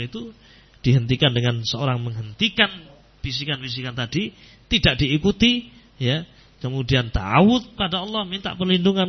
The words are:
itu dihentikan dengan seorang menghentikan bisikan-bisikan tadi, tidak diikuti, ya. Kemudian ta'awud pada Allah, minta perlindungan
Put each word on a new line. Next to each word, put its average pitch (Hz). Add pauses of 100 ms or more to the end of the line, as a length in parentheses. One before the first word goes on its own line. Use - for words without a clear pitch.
itu 226 (560)
dihentikan 127
dengan 120
seorang 123
menghentikan 120 (560)
bisikan-bisikan 131
tadi, 143 (320)
tidak 151
diikuti, 202 (240)
ya. 139 (320)
Kemudian 127
ta'awud 147
pada 185
Allah, 214
minta 185
perlindungan 185